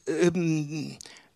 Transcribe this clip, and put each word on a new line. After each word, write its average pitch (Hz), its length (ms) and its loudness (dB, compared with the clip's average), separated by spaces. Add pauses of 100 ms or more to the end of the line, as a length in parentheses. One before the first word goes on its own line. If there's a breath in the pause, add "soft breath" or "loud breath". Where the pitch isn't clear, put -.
ehm, 156 920 0 (400 soft breath)